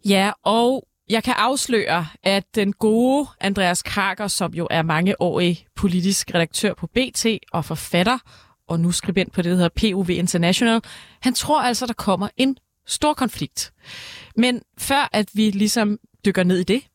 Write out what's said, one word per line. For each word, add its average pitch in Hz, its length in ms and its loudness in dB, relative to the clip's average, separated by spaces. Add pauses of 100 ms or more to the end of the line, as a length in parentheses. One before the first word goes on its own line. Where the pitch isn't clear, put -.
Ja, 196 260 4 (120)
og 233 440 2 (220)
jeg 220 140 0
kan 247 140 0
afsløre, 220 680 0 (160)
at 196 200 2 (120)
den 202 180 0
gode 247 540 2 (140)
Andreas 190 420 0
Karker, 196 440 -4
som 170 260 -4
jo 165 180 -4
er 165 100 0
mangeårig 175 840 0 (100)
politisk 185 600 0
redaktør 170 380 0
på - 140 -10
B - 100 -2 (180)
T - 100 -4 (260)
og 165 140 -4
forfatter, 185 520 0 (520)
og 170 100 0
nu 170 120 2
skribent 180 420 -2
på 185 80 -2
det, 170 80 -2
der 180 60 2
hedder 180 140 2 (240)
P - 20 -2
O 196 60 -2
V 175 80 -4
International, 180 720 2 (400)
han 254 120 0
tror 294 280 0
altså, 247 240 -2
der 240 80 -6
kommer 196 340 -2 (100)
en 262 200 2 (300)
stor - 260 0
konflikt. - 600 -6 (600)
Men 247 260 2 (160)
før 277 360 0
at 208 200 0
vi 214 180 2
ligesom 208 460 0 (280)
dykker 190 180 2
ned 180 140 4
i 180 60 0
det 226 200 0 (120)